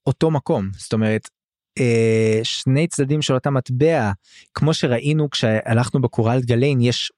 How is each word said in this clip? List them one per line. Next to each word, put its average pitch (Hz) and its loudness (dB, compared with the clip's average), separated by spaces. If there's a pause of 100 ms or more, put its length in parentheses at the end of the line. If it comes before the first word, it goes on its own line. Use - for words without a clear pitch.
אותו 160 0
מקום, 131 -2
זאת - -16
אומרת, 110 0 (500)
אה, 113 2
שני 135 -2
צדדים 147 -2
של 139 0
אותה 127 -2
מטבע, 127 0 (420)
כמו 156 0
שראינו 143 0
כשהלכנו 117 0
בקורלד 120 0
גליין, 123 2
יש 120 0